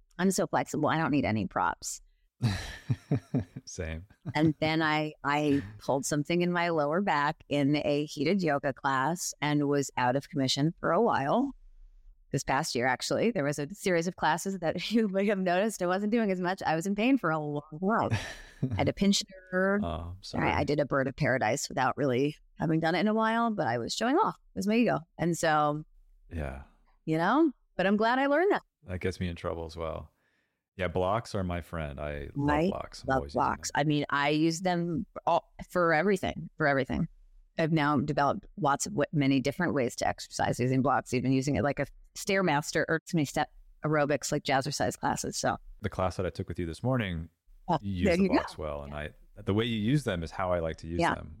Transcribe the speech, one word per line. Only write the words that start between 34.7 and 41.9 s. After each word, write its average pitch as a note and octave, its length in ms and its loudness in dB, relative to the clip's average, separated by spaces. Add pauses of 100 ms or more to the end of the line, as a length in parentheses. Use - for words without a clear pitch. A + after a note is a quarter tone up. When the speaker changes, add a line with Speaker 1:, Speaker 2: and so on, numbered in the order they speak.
Speaker 1:
all, - 260 0 (160)
for E3+ 240 2
everything, E3 640 0
for D#3 100 2
everything. C#3+ 420 2 (500)
I've E3 140 0
now D3 280 4
developed C#3+ 460 0 (120)
lots C#3+ 280 0
of - 80 -8
w-, C#3 180 0
many C#3 260 4
different C3+ 360 0
ways B2+ 220 0
to - 120 -2
exercise - 500 -4
using C3 220 2
blocks, B2+ 320 0
even B2+ 180 0
using C3 260 2
it F2+ 60 2
like C#3 160 0
a C#3+ 80 -2 (300)